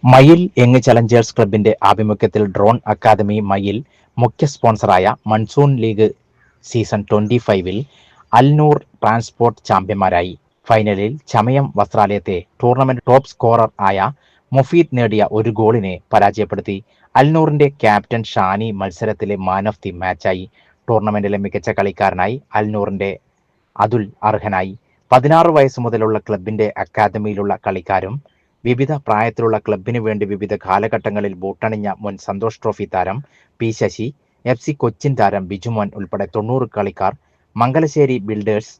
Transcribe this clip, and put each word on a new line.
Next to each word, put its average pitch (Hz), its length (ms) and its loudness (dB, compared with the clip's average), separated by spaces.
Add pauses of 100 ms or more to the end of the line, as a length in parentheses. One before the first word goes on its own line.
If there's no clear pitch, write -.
മയിൽ 135 380 8 (160)
യങ് 123 240 6
ചലഞ്ചേഴ്സ് 113 540 4
ക്ലബിന്റെ 107 360 2 (120)
ആഭിമുഖ്യത്തിൽ 104 640 0
ഡ്രോൺ 101 300 2 (120)
അക്കാദമി 107 520 2
മയിൽ 98 380 -2 (400)
മുഖ്യ 120 280 0
സ്പോൺസറായ 107 720 2 (120)
മൺസൂൺ 113 480 2
ലീഗ് 110 320 0 (580)
സീസൺ 110 360 -4
ട്വന്റി 107 360 0
ഫൈവിൽ 95 400 -2 (560)
അൽനൂർ 147 440 4 (160)
ട്രാൻസ്പോർട്ട് 113 720 -2
ചാമ്പ്യന്മാരായി. 95 680 0 (340)
ഫൈനലിൽ 107 500 0 (100)
ചമയം 127 480 0
വസ്ത്രാലയത്തെ 101 600 -2 (260)
ടൂർണമെന്റ് 123 440 2
ടോപ്പ് 131 220 4
സ്കോറർ 117 400 0 (100)
ആയ 98 320 -2 (400)
മുഫീദ് 139 460 2
നേടിയ 110 340 2
ഒരു 110 180 0
ഗോളിനെ 107 440 0 (200)
പരാജയപ്പെടുത്തി. 101 640 0 (380)
അൽനൂറിന്റെ 147 540 2
ക്യാപ്റ്റൻ 110 540 0
ഷാനി 104 480 -2
മത്സരത്തിലെ 101 640 -6
man 95 300 -2
of 107 120 -4
the 95 200 -10
match-ായി. 92 480 -6 (440)
ടൂർണമെന്റിലെ 104 480 -2
മികച്ച 101 320 -6
കളിക്കാരനായി 98 720 -2 (140)
അൽനൂറിന്റെ 101 560 -4 (640)
അതുൽ 110 360 -2 (120)
അർഹനായി. 101 500 -4 (380)
പതിനാറ് 147 360 4
വയസ്സ് 139 320 2
മുതലുള്ള 110 400 -2
ക്ലബിന്റെ 104 580 -4
അക്കാദമിയിലുള്ള 104 800 -2 (120)
കളിക്കാരും 95 480 -4 (480)
വിവിധ 123 300 -2
പ്രായത്തിലുള്ള 113 640 -2
ക്ലബിനു 107 420 -4
വേണ്ടി 107 260 -4
വിവിധ 101 300 -6
കാലഘട്ടങ്ങളിൽ 101 760 -4
ബൂട്ടണിഞ്ഞ 101 540 -6 (120)
മുൻ 101 180 -10
സന്തോഷ് 104 460 -8
ട്രോഫി 107 300 -6
താരം 92 240 -4 (420)
പി 117 120 -4
ശശി, 107 360 -6 (380)
എഫ് 123 180 -4
സി 156 80 -6
കൊച്ചിൻ 139 480 -4
താരം 101 280 0
ബിജുമോൻ 101 480 -6
ഉൾപ്പെടെ 98 300 -8
തൊണ്ണൂറ് 113 420 -4 (100)
കളിക്കാർ, 98 360 -4 (420)
മംഗലശ്ശേരി 135 640 0
ബിൽഡേഴ്സ് 104 640 -4